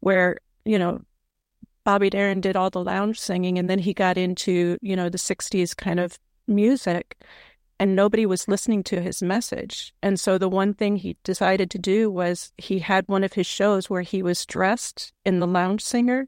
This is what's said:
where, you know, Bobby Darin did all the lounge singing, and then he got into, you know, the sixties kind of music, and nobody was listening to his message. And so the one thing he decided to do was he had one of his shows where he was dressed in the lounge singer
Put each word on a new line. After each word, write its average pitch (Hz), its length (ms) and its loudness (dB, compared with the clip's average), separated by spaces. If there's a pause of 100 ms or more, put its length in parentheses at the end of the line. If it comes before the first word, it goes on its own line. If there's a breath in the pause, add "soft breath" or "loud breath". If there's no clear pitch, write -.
where, 185 360 2 (280)
you 214 140 2
know, 175 220 -2 (840)
Bobby 202 240 4
Darin 196 320 0
did 190 160 0
all 190 120 2
the 180 140 -4
lounge 202 360 -2
singing, 180 380 0
and 180 120 0
then 190 100 2
he 185 140 -2
got 185 240 2
into, 180 640 0
you 190 140 -2
know, 180 140 0
the 180 80 -6
sixties - 560 -2
kind 175 280 -4
of 175 180 -6 (280)
music, 202 680 0 (640 loud breath)
and 196 160 4
nobody 214 300 4
was 185 220 -2
listening 208 380 0
to 180 160 -2
his 180 220 -6
message. - 680 -4 (100)
And 196 160 2
so 190 180 2
the 185 120 2
one 196 240 0
thing 208 240 0
he 180 260 -8
decided 190 480 0
to 185 80 -8
do 202 320 2
was 175 460 -4
he 190 220 -4
had 190 280 0
one 196 160 2
of 190 100 -2
his 185 140 -2
shows 196 420 0
where 185 120 -2
he 185 220 -4
was 175 220 -2
dressed - 680 -4 (120)
in 185 140 2
the 175 80 2
lounge 180 340 0
singer 247 460 0